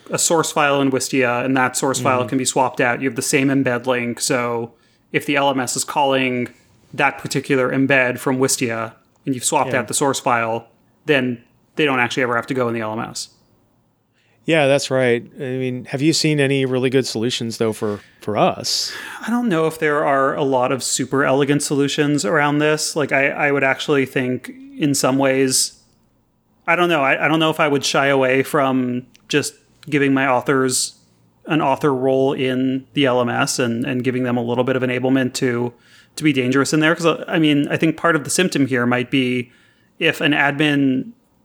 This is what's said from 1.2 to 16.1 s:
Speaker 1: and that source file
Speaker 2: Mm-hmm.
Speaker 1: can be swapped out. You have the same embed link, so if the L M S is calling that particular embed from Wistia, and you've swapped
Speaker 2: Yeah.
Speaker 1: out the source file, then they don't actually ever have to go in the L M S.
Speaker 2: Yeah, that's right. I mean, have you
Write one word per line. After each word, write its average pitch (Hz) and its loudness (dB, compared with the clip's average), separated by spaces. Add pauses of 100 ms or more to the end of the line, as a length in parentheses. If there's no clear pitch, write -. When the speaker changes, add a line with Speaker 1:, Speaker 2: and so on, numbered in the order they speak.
Speaker 1:
and 135 0
that 127 0
source 131 0
file 127 2
Speaker 2:
Mm-hmm. 123 -2
Speaker 1:
can 135 -2
be 131 -2
swapped 123 0
out. 123 0
You 135 -2
have 117 -6
the 127 -4
same 135 2
embed 127 0
link, 120 -2
so 120 -2 (380)
if 151 -2
the 143 -2
L 139 2
M 135 0
S 123 -4
is 131 -4
calling 131 0 (460)
that 139 0
particular 131 -2
embed 131 2
from 131 -2
Wistia, 113 -2 (320)
and 139 -2
you've 123 -10
swapped 131 0
Speaker 2:
Yeah. 131 0
Speaker 1:
out 110 -6
the - -6
source 135 0
file, 117 -2 (360)
then 127 0 (320)
they 160 2
don't 135 2
actually 123 0
ever 120 0
have 117 -4
to 143 -4
go 123 0
in 117 -2
the 117 -4
L 110 -4
M 110 -6
S. - -10 (1160)
Speaker 2:
Yeah, 156 2
that's 139 2
right. 127 0 (120)
I - -18
mean, 127 -6
have - -6
you 156 4